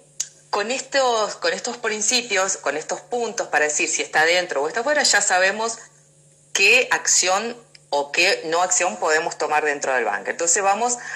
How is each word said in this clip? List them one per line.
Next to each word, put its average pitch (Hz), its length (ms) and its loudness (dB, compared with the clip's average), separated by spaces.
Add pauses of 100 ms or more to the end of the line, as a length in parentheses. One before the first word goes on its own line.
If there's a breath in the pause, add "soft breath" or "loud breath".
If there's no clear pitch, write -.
(500)
con 208 220 -2
estos, 240 640 0
con 170 160 0
estos 220 240 -6
principios, 214 800 -2
con 143 200 -4
estos 165 240 -6
puntos 226 460 -4
para 151 180 2
decir 151 240 0
si - 120 -2
está 156 240 0
dentro 175 360 0
o 147 60 0
está 226 140 -4
afuera, 285 220 0
ya 208 180 4
sabemos 196 560 0 (760)
qué 160 380 4
acción 185 680 0 (320)
o - 220 -2
qué 185 340 2
no 165 160 0
acción 180 360 0
podemos 165 400 0
tomar 151 280 0
dentro 143 280 -2
del 127 120 0
bunker. 101 260 -4
Entonces 170 300 0
vamos 214 360 0 (180 loud breath)